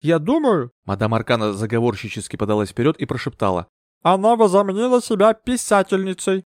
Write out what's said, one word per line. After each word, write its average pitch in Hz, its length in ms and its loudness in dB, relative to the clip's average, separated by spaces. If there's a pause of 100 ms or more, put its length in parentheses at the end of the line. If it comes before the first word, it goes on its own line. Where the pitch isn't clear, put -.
Я 165 180 2
думаю, 202 540 0 (140)
мадам 107 280 -2
Аркана 113 380 0
заговорщически 107 800 -4
подалась 104 360 0
вперёд 143 260 0
и 135 100 -6
прошептала: 101 640 -4 (340)
«Она 190 320 2
возомнила 214 680 2
себя 220 340 2
писательницей». 190 1120 -2